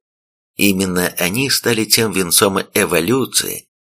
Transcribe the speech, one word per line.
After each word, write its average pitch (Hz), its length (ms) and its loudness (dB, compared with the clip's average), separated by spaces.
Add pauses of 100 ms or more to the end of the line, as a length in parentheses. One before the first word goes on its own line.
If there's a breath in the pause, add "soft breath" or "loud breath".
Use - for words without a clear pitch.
(560)
Именно 92 520 2 (100)
они 107 320 -2
стали 110 360 0
тем 110 280 0
венцом 95 460 2 (140)
эволюции, 87 960 -2 (240)